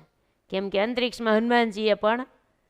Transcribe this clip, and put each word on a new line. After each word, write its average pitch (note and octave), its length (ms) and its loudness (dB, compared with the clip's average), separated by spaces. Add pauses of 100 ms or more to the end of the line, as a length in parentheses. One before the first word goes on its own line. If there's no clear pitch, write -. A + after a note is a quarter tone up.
(500)
કેમ F#3+ 180 -4
કે F#3+ 120 -2
અંતરિક્ષમાં A#3 560 0
હનુમાનજીએ A3 580 2
પણ G#3+ 320 -2 (440)